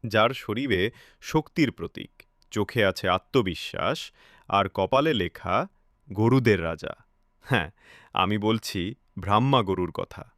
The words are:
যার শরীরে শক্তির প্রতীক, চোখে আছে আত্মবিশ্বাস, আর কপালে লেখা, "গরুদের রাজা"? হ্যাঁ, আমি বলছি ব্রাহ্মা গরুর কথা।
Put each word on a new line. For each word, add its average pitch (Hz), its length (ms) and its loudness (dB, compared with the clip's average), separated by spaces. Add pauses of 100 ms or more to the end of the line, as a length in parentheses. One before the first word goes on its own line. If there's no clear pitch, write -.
যার 110 240 4
শরীরে 110 600 -2 (300)
শক্তির 156 520 0
প্রতীক, - 380 -12 (400)
চোখে 104 340 0
আছে 95 240 0
আত্মবিশ্বাস, 92 1040 -2 (360)
আর 98 200 2
কপালে 131 460 0
লেখা, 98 540 -2 (440)
"গরুদের 113 500 4
রাজা"? 82 320 -8 (460)
হ্যাঁ, 95 300 -2 (420)
আমি 98 260 0
বলছি 107 560 -2 (240)
ব্রাহ্মা 113 440 2
গরুর 92 280 -2
কথা। - 480 -12